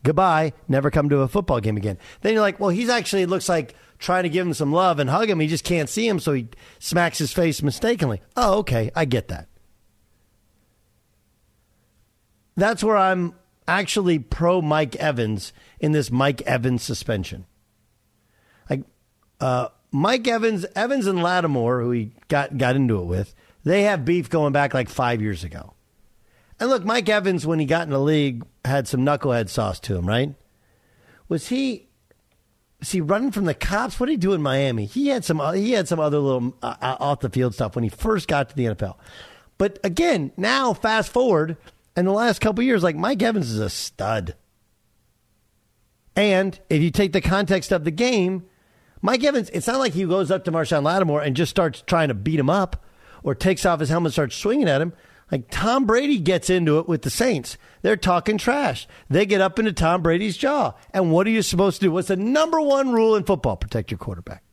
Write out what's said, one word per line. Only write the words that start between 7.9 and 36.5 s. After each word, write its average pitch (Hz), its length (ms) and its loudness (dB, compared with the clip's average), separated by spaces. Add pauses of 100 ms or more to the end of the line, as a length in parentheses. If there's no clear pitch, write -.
Oh, 214 220 4
okay. 117 360 0
I 165 80 0
get 123 240 0
that. - 220 -10 (3000)
That's 214 280 0
where 214 120 2
I'm 185 380 2 (340)
actually 180 520 0
pro 175 420 0
Mike 151 340 0
Evans 117 560 -2 (280)
in 151 120 0
this 139 180 0
Mike 131 340 0
Evans 123 400 0
suspension. 101 640 -6 (1200)
Like, 139 140 -4 (580)
uh, 127 280 -2 (220)
Mike 220 340 0
Evans, 220 480 0
Evans 240 320 -2
and 185 160 0
Lattimore, 143 600 0
who 120 100 -2
he 113 200 -4 (180)
got, 139 280 -2
got 127 200 2
into 117 220 2
it 87 60 -4
with, 92 300 -4 (300)
they 196 180 4
have 185 220 0
beef 170 240 0
going 147 240 0
back, 143 200 2
like, 127 140 0
five 120 340 -2
years 95 220 -4
ago. - 300 -14 (880)
And 240 80 0
look, 220 160 0
Mike 220 240 0
Evans, 185 360 0
when 160 140 0
he 151 60 0
got 165 180 0
in 156 60 -8
the 139 100 0
league, 143 460 0 (180)
had 131 240 0
some 127 140 -2
knucklehead 131 480 0
sauce 101 320 -4
to 98 160 -4
him, 87 100 -2
right? 127 260 0 (960)
Was 160 220 -6
he, 254 400 -4 (880)
was - 120 -10
he 185 100 0
running 202 300 0
from 202 120 -4
the 160 100 0
cops? 202 460 -4
What 247 60 0
did 311 80 0
he 262 40 0
do 190 140 0
in 165 100 0
Miami? 131 440 0
He 285 240 -2
had 247 160 -2
some, 156 160 0
uh, 151 100 -2
he 202 220 0
had 196 160 0
some 165 100 -2
other 151 200 0
little, 127 440 0